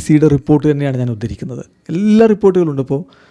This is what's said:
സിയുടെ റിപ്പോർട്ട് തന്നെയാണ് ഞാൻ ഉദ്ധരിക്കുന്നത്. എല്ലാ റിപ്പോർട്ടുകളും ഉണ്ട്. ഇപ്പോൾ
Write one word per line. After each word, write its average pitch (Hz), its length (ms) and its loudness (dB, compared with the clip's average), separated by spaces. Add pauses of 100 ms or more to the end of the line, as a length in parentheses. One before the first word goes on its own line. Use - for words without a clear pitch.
സിയുടെ 151 320 4
റിപ്പോർട്ട് 147 340 0
തന്നെയാണ് 139 340 -2
ഞാൻ 120 120 -4
ഉദ്ധരിക്കുന്നത്. 107 480 -12 (300)
എല്ലാ 214 300 4 (100)
റിപ്പോർട്ടുകളും 185 400 0
ഉണ്ട്. 135 140 -4
ഇപ്പോൾ 139 140 -4 (280)